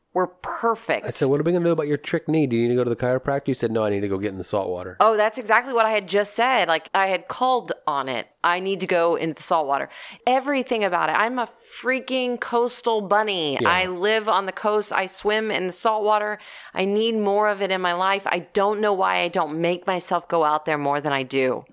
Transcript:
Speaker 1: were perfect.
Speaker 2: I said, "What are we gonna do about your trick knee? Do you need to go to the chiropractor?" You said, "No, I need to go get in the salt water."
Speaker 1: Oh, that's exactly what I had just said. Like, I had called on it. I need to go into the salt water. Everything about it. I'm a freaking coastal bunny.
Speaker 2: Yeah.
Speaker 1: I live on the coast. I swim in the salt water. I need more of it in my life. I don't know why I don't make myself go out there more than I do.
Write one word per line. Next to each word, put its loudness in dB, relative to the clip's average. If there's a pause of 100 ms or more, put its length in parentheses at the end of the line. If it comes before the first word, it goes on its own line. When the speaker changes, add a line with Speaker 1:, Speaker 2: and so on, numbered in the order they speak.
(120)
Speaker 1:
were 2
perfect. -4
Speaker 2:
I -4
said, 0
"What 4
are -2
we 2
gonna 2
do 4
about 0
your 0
trick -4
knee? 4
Do 0
you 4
need 4
to 2
go 2
to 0
the -2
chiropractor?" -2
You 0
said, -2
"No, 2
I 2
need 0
to -2
go 0
get -4
in -6
the -8
salt -2
water." -8
Speaker 1:
Oh, 4
that's 0
exactly 2
what 4
I 2
had -2
just 0
said. 2
Like, 0
I 2
had -2
called 0 (160)
on -2
it. -4 (160)
I 2
need -4
to -4
go 2
into -4
the -16
salt 0
water. -2 (360)
Everything 0
about 0
it. 0
I'm 2
a -4 (340)
freaking -2
coastal 0
bunny. 0
Speaker 2:
Yeah. 2
Speaker 1:
I 4
live 0
on 2
the -4
coast. 0
I 0
swim -2
in -2
the -4
salt 0
water. 0 (360)
I -2
need 0
more 2
of 0
it 0
in 0
my 0
life. 0
I -2
don't 2
know 2
why 2
I 2
don't -2
make 0
myself -2
go 2
out 2
there 0
more 0
than -2
I 0
do. -2